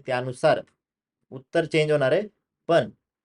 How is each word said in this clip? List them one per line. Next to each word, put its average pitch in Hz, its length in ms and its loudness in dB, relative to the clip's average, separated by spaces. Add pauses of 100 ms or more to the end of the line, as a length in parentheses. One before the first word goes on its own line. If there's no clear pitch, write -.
त्यानुसार 127 540 0 (720)
उत्तर 165 340 -4
चेंज 151 280 0
होणार 143 200 2
आहे. 180 100 0 (460)
पण 135 220 2 (340)